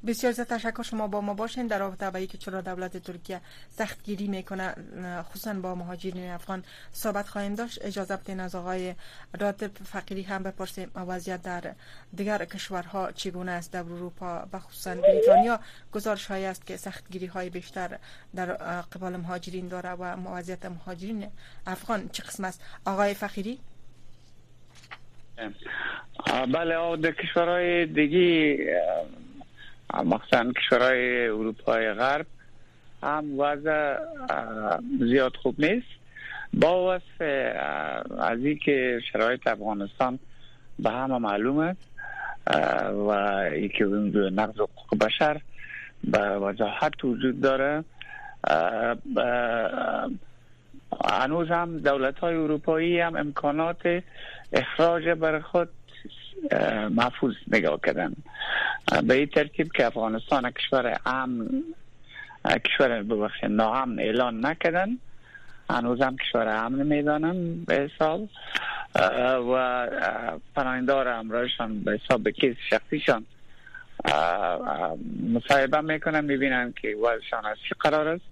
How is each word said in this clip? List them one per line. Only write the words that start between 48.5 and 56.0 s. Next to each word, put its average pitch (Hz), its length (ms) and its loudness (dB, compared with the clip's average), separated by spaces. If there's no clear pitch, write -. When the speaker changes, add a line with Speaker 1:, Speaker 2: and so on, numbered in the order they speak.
Speaker 2:
اه، 120 920 0
هنوز 139 360 2
هم 170 300 0
دولت‌های 139 580 2
اروپایی 160 640 2
هم 170 160 0
امکانات 156 880 0
اخراج 165 560 4
بر 160 300 2
خود، 170 300 0